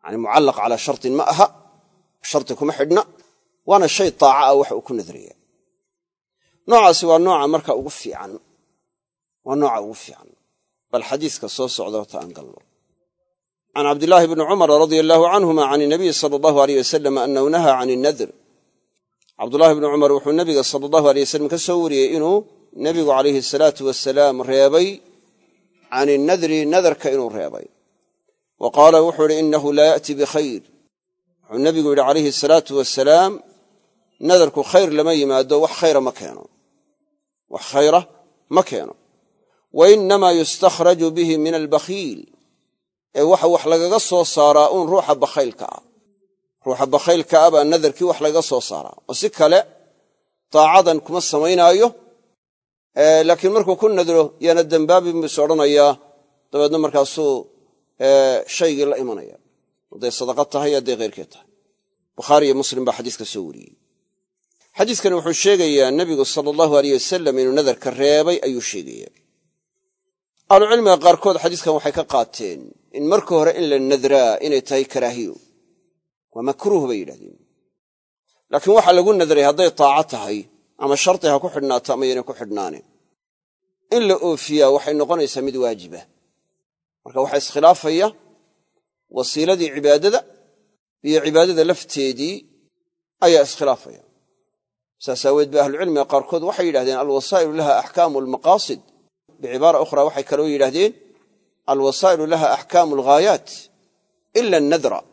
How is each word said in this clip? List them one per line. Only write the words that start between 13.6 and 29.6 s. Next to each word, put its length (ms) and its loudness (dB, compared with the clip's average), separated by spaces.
Can 100 -2
Cabdillaahi 420 4
bni 160 -2
Cumar 260 0
radiyallaahu 540 4
canhuma 420 2
can 220 0
nabiy 240 -2
sallallahu 480 0
alayhi 180 2
wa 60 0
sallam 320 -2
annahu 320 -2
nahaa 300 2
can 120 -4
nadr. 280 -4
Cabdullaahi 340 4
bni 140 -2
Cumar 240 2
wuxuu 200 -2
nabiga 300 0
sallallahu 460 0
alayhi 180 2
wa 60 -8
sallam 160 -4
ka 100 -6
soo 220 -4
wariyey 320 -2
inuu 240 -2
nabigu 340 -2
alayhi 320 0
salaatu 440 0
wasalaam 560 0
reebay 460 2
can 160 0
nadri, 400 -2
nadarka 440 0
inuu 220 -4
reebay. 340 -12
Wa 100 -4
qaala 300 6
wuxuu 240 0
yidhi, 160 0
"Innahu 320 -2